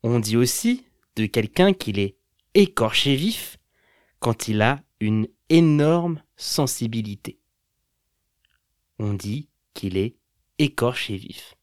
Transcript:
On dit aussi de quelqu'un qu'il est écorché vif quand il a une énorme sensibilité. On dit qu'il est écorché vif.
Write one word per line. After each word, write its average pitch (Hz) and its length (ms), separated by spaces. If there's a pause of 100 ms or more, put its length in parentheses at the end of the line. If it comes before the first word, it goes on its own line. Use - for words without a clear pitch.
On 117 180
dit 107 180
aussi 233 480 (320)
de 110 80
quelqu'un 147 480
qu'il 104 260
est 98 180 (360)
écorché 139 640
vif - 400 (600)
quand - 280
il 107 140
a 139 200 (200)
une 107 260 (220)
énorme 165 760 (140)
sensibilité. 110 1000 (1600)
On 104 160
dit 107 360 (240)
qu'il 95 240
est 107 180 (420)
écorché 123 600
vif. - 460